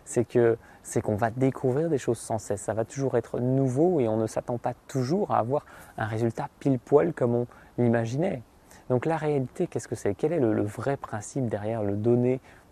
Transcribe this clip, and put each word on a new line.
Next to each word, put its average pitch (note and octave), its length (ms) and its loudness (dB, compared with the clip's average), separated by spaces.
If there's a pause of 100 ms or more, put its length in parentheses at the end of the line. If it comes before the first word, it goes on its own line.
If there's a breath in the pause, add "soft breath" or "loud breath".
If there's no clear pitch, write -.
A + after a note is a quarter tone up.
c'est - 220 0
que, A#2 320 4 (240 loud breath)
c'est - 180 -4
qu'on A2 140 0
va A2+ 160 0
découvrir C3 580 0
des D#3 80 2
choses A#2+ 220 -2
sans - 180 -4
cesse. G#2 240 -6
Ça G#2+ 140 -4
va A2+ 100 -2
toujours C3 320 -2
être A#2+ 240 -2
nouveau C3+ 580 2
et A#2+ 100 2
on A2 100 0
ne A2 80 2
s'attend - 320 -4
pas B2 160 -4 (140)
toujours C#3 420 -2
à A2+ 80 0
avoir A#2+ 260 -2 (320 loud breath)
un A2+ 80 -4
résultat A2+ 440 -2 (120)
pile C3+ 180 2
poil D3+ 360 2
comme A#2+ 200 0
on A#2+ 120 0 (320 loud breath)
l'imaginait. A#2+ 640 0 (480 loud breath)
Donc B2+ 160 0
la D#3+ 100 0
réalité, D3+ 500 -2
qu'est-ce - 220 -6
que A#2+ 60 -6
c'est ? G2+ 200 -2
Quel D3+ 200 0
est C3 40 0
le, A#2 140 4
le G#2+ 100 0
vrai A2 360 -4
principe A2+ 500 -6
derrière G#2+ 340 -4
le G2+ 140 -2
donner B2 460 2 (280 loud breath)